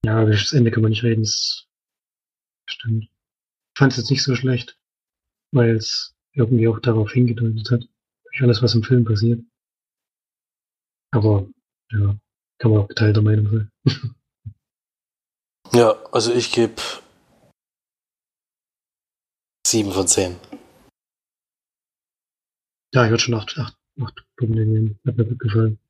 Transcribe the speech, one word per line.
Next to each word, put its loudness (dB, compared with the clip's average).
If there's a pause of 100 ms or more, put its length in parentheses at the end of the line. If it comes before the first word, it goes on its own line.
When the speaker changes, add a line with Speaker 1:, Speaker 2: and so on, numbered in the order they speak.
Speaker 1:
Ja, 2
über 4
das 0
Ende 4
kann 0
man 2
nicht -4
reden, 0
das -6 (1040)
stimmt. -6
Ich -20
fand's 4
jetzt -4
nicht 0
so -2
schlecht, -4 (760)
weil's 0 (200)
irgendwie 2
auch 0
darauf 0
hingedeutet 0
hat, 0 (440)
durch -8
alles, 2
was 2
im 2
Film 2
passiert. 0 (1700)
Aber, 0 (440)
ja, 0 (440)
kann 2
man 4
auch -2
geteilter 2
Meinung 2
sein. -2 (140)
<laughs> -4 (1600)
Speaker 2:
Ja, 6 (200)
also 0
ich -2
geb 0 (2750)
sieben -2
von -2
zehn. -2 (2500)
Speaker 1:
Ja, 4
ich 2
würd 0
schon -2
acht, -8
acht, -8 (260)
acht -12 (120)
Punkte -2
geben. 0
Hat -4
mir 2
gut -6
gefallen. 0 (100)